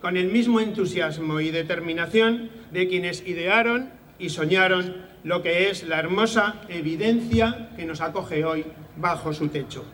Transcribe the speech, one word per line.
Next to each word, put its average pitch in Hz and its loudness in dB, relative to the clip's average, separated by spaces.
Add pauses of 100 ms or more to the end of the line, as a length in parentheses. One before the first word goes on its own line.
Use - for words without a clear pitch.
con 180 -2
el 185 2
mismo 233 4
entusiasmo 160 0
y 156 0
determinación 170 0 (240)
de 185 0
quienes 180 -2
idearon 220 2 (300)
y 170 -6
soñaron 180 2 (260)
lo 175 -2
que 175 2
es 175 -6
la 160 0
hermosa 208 2 (120)
evidencia 220 0
que 170 -8
nos 160 -6
acoge 160 -2
hoy 160 0 (320)
bajo 156 -2
su 151 -2
techo. 131 -6